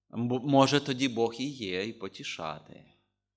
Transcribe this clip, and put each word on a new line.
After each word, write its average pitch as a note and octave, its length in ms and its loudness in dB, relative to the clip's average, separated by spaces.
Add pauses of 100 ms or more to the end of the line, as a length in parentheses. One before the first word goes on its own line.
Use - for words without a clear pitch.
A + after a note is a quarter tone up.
(140)
М-, A#2+ 300 -2
може, C#3 360 6
тоді C3+ 280 0
Бог A2+ 300 0
і C3 120 -4
є, G2+ 360 -4
і A2+ 60 -6
потішати. - 1000 -10 (440)